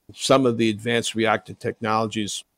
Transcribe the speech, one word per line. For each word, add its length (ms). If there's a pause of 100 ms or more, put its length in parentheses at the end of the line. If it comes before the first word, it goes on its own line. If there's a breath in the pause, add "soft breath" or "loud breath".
(140)
Some 320
of 120
the 120
advanced 460
reactor 380
technologies 880 (140)